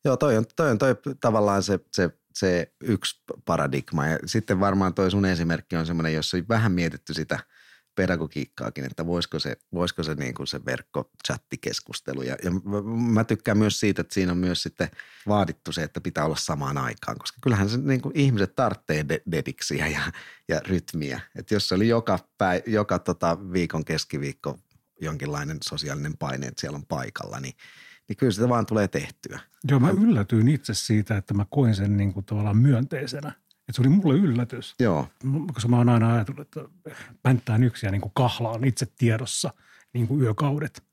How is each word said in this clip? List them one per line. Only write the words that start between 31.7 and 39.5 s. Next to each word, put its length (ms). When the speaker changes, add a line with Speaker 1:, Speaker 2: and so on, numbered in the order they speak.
Speaker 2:
sen, 220
niin 160
kuin, 120
tavallaan 320
myönteisenä. 720
Et 60
se 60
oli 80
mulle 260
yllätys. 640
Speaker 1:
Joo. 280
Speaker 2:
M-, 300
koska 160
mä 80
oon 120
aina 240
ajatellut, 280
että 40
pänttään 400
yksin 240
ja, 40
niin 100
kuin, 140
kahlaan 480
itse 240
tiedossa, 560